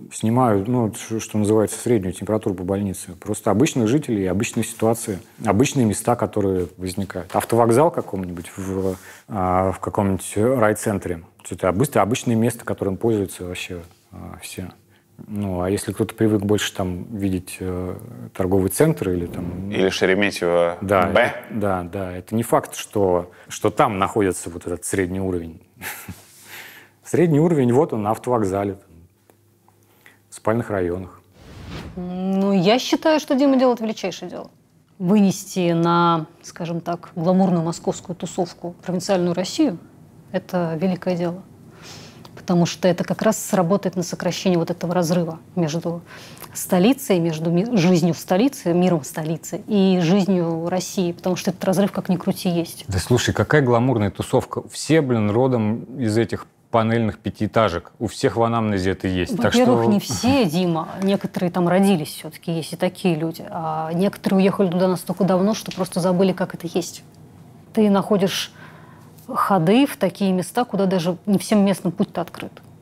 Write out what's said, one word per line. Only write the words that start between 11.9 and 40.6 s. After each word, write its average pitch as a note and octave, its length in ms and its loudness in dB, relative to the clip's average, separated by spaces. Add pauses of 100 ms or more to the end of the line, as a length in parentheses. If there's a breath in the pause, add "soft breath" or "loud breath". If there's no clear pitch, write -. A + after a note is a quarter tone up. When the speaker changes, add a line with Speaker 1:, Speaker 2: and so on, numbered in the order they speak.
Speaker 1:
обычное A2+ 380 2
место, A#2+ 260 0
которым G2 320 -4
пользуются G2+ 480 -2
вообще, F2+ 380 -10 (320)
а, F2+ 280 -16
все. - 300 -12 (560 soft breath)
Ну, G2+ 340 -4
а F#2 80 0
если G2+ 240 -2
кто-то - 220 -4
привык G#2+ 260 2
больше G2+ 320 0
там F2+ 300 -4 (120)
видеть, F#2+ 440 -4
э, F#2 360 -6 (380)
торговый F#2+ 380 2
центр D#3 400 2
или F2 160 -2
там F2 440 -8
Speaker 2:
Или F#2+ 180 2
Шереметьево F2+ 920 2
Speaker 1:
Да, F#2+ 240 2
Speaker 2:
Б. E2+ 160 2
Speaker 1:
это, B2+ 140 0 (160)
да, G2 320 -2
да. F2+ 340 -8
Это F#2 160 -12
не A2+ 80 2
факт, - 340 0
что, F#2 560 0 (160 loud breath)
что - 220 -2
там A2 300 0
находится F#2+ 500 0
вот E2+ 160 -12
этот E2+ 200 -8
средний F#2+ 340 -2
уровень. F2 420 -6 (160)
<laughs> - 1300 -18
Средний C#3 360 2
уровень, D3 320 4
вот C#3+ 220 4
он, A2 80 -2
на G#2 100 -2
автовокзале, G2+ 640 -2
там, - 160 -20 (1400 soft breath)
в - 60 -20
спальных A2+ 360 -2
районах. F#2 500 -4 (760 loud breath)
Speaker 3:
Ну, F#3+ 560 -2
я G3 280 6
считаю, D#4 400 2
что D4+ 160 -2
Дима C4+ 220 4
делает B3 240 4
величайшее G3+ 500 -6
дело. - 180 -12 (500)
Вынести F#3 760 2
на, E3+ 520 4 (160)
скажем E3+ 400 -8
так, E3+ 340 -8
гламурную F3+ 480 4
московскую E3+ 520 -6
тусовку F3 680 -8
провинциальную F3+ 520 0
Россию — F#3+ 420 0 (540)
это F3 480 -2